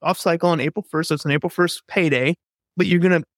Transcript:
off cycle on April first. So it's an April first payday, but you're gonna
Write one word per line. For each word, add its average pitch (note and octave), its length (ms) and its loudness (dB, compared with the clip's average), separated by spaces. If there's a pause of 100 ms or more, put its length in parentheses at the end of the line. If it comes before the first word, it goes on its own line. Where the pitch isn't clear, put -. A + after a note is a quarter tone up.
off F3+ 160 -2
cycle E3+ 320 0
on E3 100 0
April D#3 300 -4
first. D#3 200 -4
So D3+ 60 -2
it's D3 100 -6
an C#3+ 60 -2
April D3+ 200 -2
first - 360 -2
payday, D3 460 0 (420)
but - 120 0
you're F3 140 2
gonna F3+ 200 4 (160)